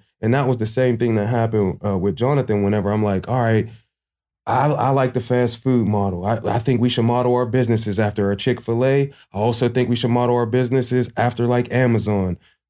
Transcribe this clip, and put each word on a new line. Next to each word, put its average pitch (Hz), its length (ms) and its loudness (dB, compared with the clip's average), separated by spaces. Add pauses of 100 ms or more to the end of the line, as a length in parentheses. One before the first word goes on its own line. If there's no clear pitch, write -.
(220)
And 113 120 2
that 135 140 0
was 127 100 0
the 110 80 -2
same 123 320 0
thing 117 180 0
that 104 120 0
happened, 113 580 0
uh, 98 120 0
with 92 180 0
Jonathan. 120 480 0
Whenever 101 260 0
I'm 107 140 0
like, 98 240 -2
"All 127 120 -2
right, 110 300 2 (800)
I, 135 240 0
I 123 180 0
like 131 240 0
the 127 60 -2
fast 120 420 -2
food 123 260 2
model. 98 380 -2
I, 110 200 -2
I 107 120 0
think 120 240 0
we 123 80 2
should 120 140 -2
model 123 320 2
our 123 100 0
businesses 110 540 0
after 104 320 0
a 101 40 -2
Chick-fil-A. 131 760 0
I - 260 -18
also 117 300 0
think 120 220 0
we 120 60 0
should 120 160 0
model 123 240 2
our 120 100 0
businesses 123 720 0
after, 117 280 0
like, 123 260 0
Amazon. 104 680 0 (320)